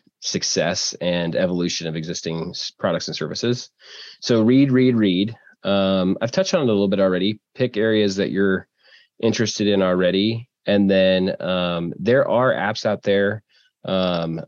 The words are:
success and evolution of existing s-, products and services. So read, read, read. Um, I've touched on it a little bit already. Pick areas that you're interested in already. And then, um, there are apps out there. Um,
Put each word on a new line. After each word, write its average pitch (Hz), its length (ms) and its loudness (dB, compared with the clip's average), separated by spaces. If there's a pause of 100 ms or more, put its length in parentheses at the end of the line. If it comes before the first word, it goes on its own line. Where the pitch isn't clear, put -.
(200)
success - 800 -4
and 87 360 -2
evolution 87 520 -2
of 80 80 -6
existing 82 540 -6
s-, - 220 -10
products - 360 -4
and - 80 -10
services. 117 540 -4 (500)
So 117 220 2
read, 131 300 4
read, 127 240 4
read. 104 400 2 (280)
Um, 95 580 2
I've 117 100 -4
touched - 220 0
on 175 80 2
it 139 40 0
a - 20 2
little 101 220 2
bit 95 100 0
already. 95 400 0 (160)
Pick 123 220 -2
areas 104 400 2
that 90 120 0
you're 95 380 0 (540)
interested 110 460 0
in 98 140 2
already. 95 680 0 (160)
And 101 260 2
then, 95 500 2
um, 87 560 -4
there 120 300 2
are 123 260 2
apps 101 320 -4
out 104 180 -2
there. 101 380 0 (440)
Um, 87 640 -2